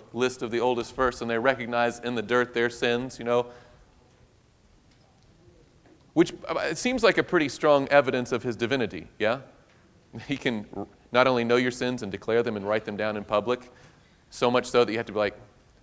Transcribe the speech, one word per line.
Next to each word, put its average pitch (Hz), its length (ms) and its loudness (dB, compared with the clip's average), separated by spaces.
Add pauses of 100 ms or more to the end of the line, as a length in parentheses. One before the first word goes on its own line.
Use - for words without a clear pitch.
(140)
list 123 280 -2
of 113 120 -6
the 117 80 0
oldest 120 340 -2
first, 127 260 0
and 117 80 -6
they 117 80 0
recognized 120 680 0
in 123 100 -4
the 110 80 -2
dirt 120 320 0
their 120 160 2
sins, 123 480 -2
you 117 60 -10
know. 120 220 0 (2750)
Which, 170 200 4 (160)
uh, - 60 -4 (160)
it 156 80 -4
seems 247 240 -2
like 175 160 6
a 147 60 4
pretty 156 240 2
strong 143 400 4
evidence 127 420 4
of 120 140 -2
his 120 100 -2
divinity, 104 540 -2 (100)
yeah? 113 220 0 (760)
<laughs> 110 140 -12
He 139 80 -4
can 110 280 -4 (120)
r-, 101 100 -8 (240)
not 127 160 4
only 123 160 2
know 120 140 2
your 127 160 2
sins 123 320 -6
and 98 80 -8
declare 113 320 0
them 110 120 -4
and 101 120 -6
write 107 160 0
them 104 120 -8
down 107 200 -4
in 101 80 -8
public, 110 440 -2 (600)
so - 180 0
much 123 180 2
so 120 180 4
that 104 80 -2
you 113 60 -2
have 113 80 -6
to 104 60 -10
be 104 60 -4
like, 104 180 0 (460)